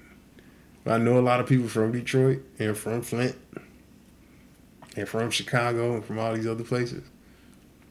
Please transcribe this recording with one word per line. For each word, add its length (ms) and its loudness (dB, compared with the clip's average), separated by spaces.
But 120 0
I 40 4
know 200 4
a 20 6
lot 200 4
of 60 -2
people 220 4
from 240 0
Detroit 500 2
and 180 -2
from 260 -4
Flint 340 -2
and 120 -6
from 220 -2
Chicago 640 0
and 100 -4
from 140 -8
all 160 -2
these 120 -4
other 180 -4
places. 400 -4